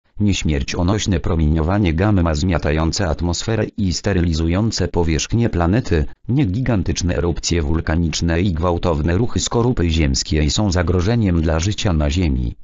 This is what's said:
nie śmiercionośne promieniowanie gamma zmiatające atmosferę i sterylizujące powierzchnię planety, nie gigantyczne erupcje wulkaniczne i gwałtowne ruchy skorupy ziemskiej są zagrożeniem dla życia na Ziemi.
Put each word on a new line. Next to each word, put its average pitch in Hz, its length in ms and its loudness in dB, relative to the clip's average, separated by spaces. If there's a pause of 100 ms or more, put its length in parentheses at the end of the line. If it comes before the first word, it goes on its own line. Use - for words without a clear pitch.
(200)
nie 101 140 2
śmiercionośne 85 880 0
promieniowanie 80 720 2
gamma 87 420 2
zmiatające 80 720 0
atmosferę 87 580 -2 (120)
i 95 160 0
sterylizujące 87 920 0
powierzchnię 85 640 0
planety, 85 560 2 (220)
nie 131 180 2
gigantyczne 92 680 -2
erupcje 82 460 -2
wulkaniczne 82 800 0
i 98 120 0
gwałtowne 85 640 0
ruchy 113 220 0
skorupy 117 500 0
ziemskiej 76 600 0
są 107 220 0
zagrożeniem 90 720 2
dla 80 180 0
życia 101 340 -2
na 76 160 2
Ziemi. 71 540 -2